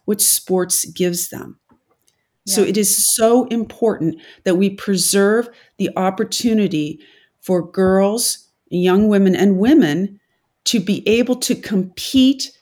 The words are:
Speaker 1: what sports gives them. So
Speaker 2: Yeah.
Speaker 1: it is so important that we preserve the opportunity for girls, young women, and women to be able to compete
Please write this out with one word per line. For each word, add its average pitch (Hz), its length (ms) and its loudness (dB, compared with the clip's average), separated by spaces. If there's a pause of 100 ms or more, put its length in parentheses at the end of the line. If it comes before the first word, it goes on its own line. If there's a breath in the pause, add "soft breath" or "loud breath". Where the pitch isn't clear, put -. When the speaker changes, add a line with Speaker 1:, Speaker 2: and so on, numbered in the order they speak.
Speaker 1:
what 208 160 -4
sports - 640 -2
gives 175 440 -4
them. - 300 -16 (880)
So - 160 0
Speaker 2:
Yeah. - 60 2
Speaker 1:
it 196 80 -2
is - 280 0 (100)
so 233 320 4
important 220 680 -2 (280 loud breath)
that 185 120 2
we 196 140 2
preserve 202 800 0 (300 soft breath)
the 196 180 -2
opportunity 190 1040 -2 (400 soft breath)
for 175 300 -2
girls, 190 800 0 (200)
young 185 400 2
women, 196 260 4
and 190 240 2
women 196 640 2 (440)
to 233 160 0
be 180 280 -4
able 247 280 2
to 254 180 -4
compete 262 1080 -2